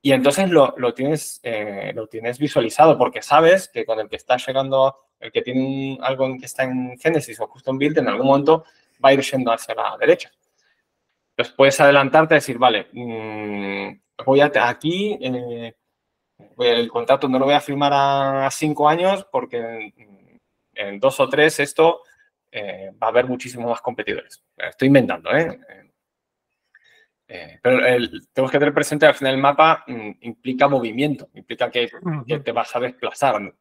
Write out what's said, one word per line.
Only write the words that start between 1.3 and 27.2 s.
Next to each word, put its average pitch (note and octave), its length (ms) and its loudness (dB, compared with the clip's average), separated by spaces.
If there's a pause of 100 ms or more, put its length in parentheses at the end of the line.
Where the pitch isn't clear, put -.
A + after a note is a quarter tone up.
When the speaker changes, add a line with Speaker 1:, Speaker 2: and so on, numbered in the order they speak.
Speaker 1:
eh, G#2 520 -8
lo A2 120 -10
tienes A#2 320 -10
visualizado, C#3+ 600 4
porque B2 240 0
sabes E3 460 4
que A2+ 180 -8
con A2+ 120 -2
el G#2+ 120 -8
que G#2 60 -8
está B2+ 200 -2
llegando, C3+ 680 -2 (140)
el A2+ 140 -18
que A2+ 100 -2
tiene B2+ 220 -2 (320)
un, - 80 -12
algo C3 220 -2
en C3 120 -8
que C3 80 -18
está C3 180 -4
en B2+ 340 -6
Genesis C3 420 -4
o G#2+ 80 -6
Custom C3+ 300 -8
Build, D3 200 0
en B2 100 0
algún A2+ 180 -2
momento C#3+ 380 4 (380)
va C3+ 80 6
a - 40 6
ir C3+ 80 2
yendo B2+ 280 -4
hacia A2+ 240 -4
la G#2+ 240 -6
derecha. D#3 320 2 (1000)
Entonces - 260 -6
puedes C3+ 240 4
adelantarte C#3+ 540 6
a - 20 6
decir, C3+ 220 -2
"Vale, A2+ 340 2
mm, G#2 1300 -10
voy C3+ 160 4
a, D3 100 4 (180)
aquí, F3+ 520 -4
eh, A#2+ 540 -8 (800)
voy B2 140 -2
a, A#2 60 4
el A#2 140 0
contrato C3+ 400 0
no C3 100 0
lo C3+ 80 2
voy C#3+ 80 2
a C#3+ 60 2
firmar C#3+ 340 -2
a, C#3 520 0
a C3+ 40 0
cinco D3 380 0
años F#3 440 0
porque B2+ 260 -6
en, G#2+ 840 -14 (340)
en G2+ 260 -10
dos C3+ 200 0
o C3 80 4
tres D3+ 320 2
esto, D#3+ 420 2 (500)
eh, G2 380 -12 (120)
va A2 60 -2
a - 20 0
haber B2 160 2
muchísimos B2 440 -8
más A2+ 100 -4
competidores". - 640 -8 (140)
Estoy B2+ 320 -2
inventando, F#2+ 460 2
¿eh? D#3+ 240 -2 (1700)